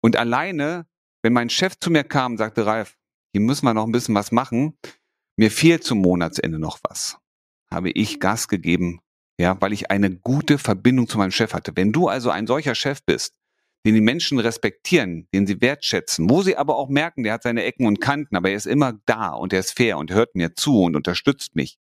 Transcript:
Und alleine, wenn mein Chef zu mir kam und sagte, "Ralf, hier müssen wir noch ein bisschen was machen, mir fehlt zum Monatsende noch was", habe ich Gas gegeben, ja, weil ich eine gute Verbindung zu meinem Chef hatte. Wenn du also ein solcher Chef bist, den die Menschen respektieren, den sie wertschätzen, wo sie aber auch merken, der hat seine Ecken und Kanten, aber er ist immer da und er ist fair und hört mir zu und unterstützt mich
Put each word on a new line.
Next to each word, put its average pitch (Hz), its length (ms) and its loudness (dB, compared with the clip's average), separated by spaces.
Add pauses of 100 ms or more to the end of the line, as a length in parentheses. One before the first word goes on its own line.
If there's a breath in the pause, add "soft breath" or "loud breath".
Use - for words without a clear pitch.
Und 113 160 2
alleine, 151 680 -4 (360)
wenn 117 100 2
mein 120 180 0
Chef - 300 -2
zu 175 100 -2
mir 151 140 2
kam 127 280 -2
und 113 60 -8
sagte, 110 280 -2
"Ralf, 107 300 -2 (360)
hier 101 80 0
müssen 131 240 0
wir 120 100 4
noch 110 120 -2
ein 113 60 -4
bisschen 123 220 0
was 101 180 0
machen, 131 440 -2 (600 loud breath)
mir 107 140 6
fehlt 156 340 4
zum 110 160 0
Monatsende 85 580 0
noch 78 240 -6
was", - 360 -8 (520)
habe 90 200 -4
ich - 280 -2
Gas 104 300 -2
gegeben, 87 520 -2 (380)
ja, 90 220 2
weil 101 120 0
ich - 180 -6
eine 98 200 2
gute 135 480 0
Verbindung 120 480 2
zu - 100 -6
meinem 95 140 2
Chef - 240 -2
hatte. - 220 -8
Wenn 98 160 2
du 156 160 2
also 117 220 -2
ein 98 180 -4
solcher 135 260 0
Chef 143 300 -4
bist, - 320 -2 (500)
den 107 80 6
die 110 60 6
Menschen 127 400 2
respektieren, 110 920 -2
den 98 140 2
sie 95 140 -2
wertschätzen, 107 680 -2
wo 156 140 4
sie 190 140 0
aber 139 200 -2
auch 135 120 -4
merken, 143 340 -2
der 107 120 -2
hat 113 100 -10
seine 117 180 -2
Ecken 120 240 -2
und 104 140 2
Kanten, 143 340 -2
aber 92 160 0
er 98 60 -2
ist 104 100 -6
immer 131 280 2 (120)
da 110 240 -2
und 76 220 -6
er 95 80 2
ist - 160 -8
fair 110 200 2
und 73 140 -8
hört 107 240 2
mir 85 220 -2
zu 123 260 4
und 85 140 2
unterstützt - 580 -2
mich 71 280 -4